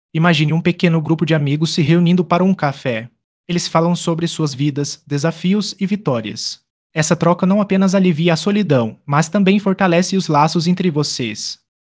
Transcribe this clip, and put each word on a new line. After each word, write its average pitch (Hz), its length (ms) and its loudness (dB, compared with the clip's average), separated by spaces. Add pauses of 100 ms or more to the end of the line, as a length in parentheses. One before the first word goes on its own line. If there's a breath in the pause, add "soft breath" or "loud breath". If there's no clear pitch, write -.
(140)
Imagine 160 400 2
um 170 80 0
pequeno 170 400 0
grupo 160 240 0
de 151 80 0
amigos 151 400 0
se 180 80 0
reunindo 175 420 2
para 175 200 0
um 190 100 2
café. 131 560 -4 (400)
Eles 175 160 -4
falam 170 300 0
sobre 170 320 -2
suas 156 260 -4
vidas, 143 540 -4
desafios 165 720 -2
e 196 60 -2
vitórias. 117 720 -4 (340)
Essa 160 220 0
troca 175 300 0
não 196 160 2
apenas 190 340 2
alivia 175 380 2
a - 20 2
solidão, 151 680 0
mas 143 240 0
também 202 280 2
fortalece 190 600 2
os 185 100 0
laços 156 400 2
entre 180 240 0
vocês. 135 680 -4 (260)